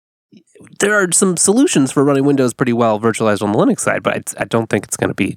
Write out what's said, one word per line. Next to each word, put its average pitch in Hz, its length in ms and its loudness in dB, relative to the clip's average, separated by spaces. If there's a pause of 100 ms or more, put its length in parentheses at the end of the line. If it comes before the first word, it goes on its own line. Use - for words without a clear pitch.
(800)
There 208 160 0
are 190 160 0
some 185 240 0
solutions 196 560 2
for 143 120 2
running 139 200 2
Windows 135 300 2
pretty 123 180 -2
well 117 280 2
virtualized 107 440 0
on 101 80 0
the 107 60 0
Linux 208 240 0
side, 101 220 -4
but 101 120 -2
I, - 260 -10
I 104 40 -2
don't 113 240 -2
think 104 160 -2
it's - 100 -10
gonna 95 180 -2
be 95 240 -4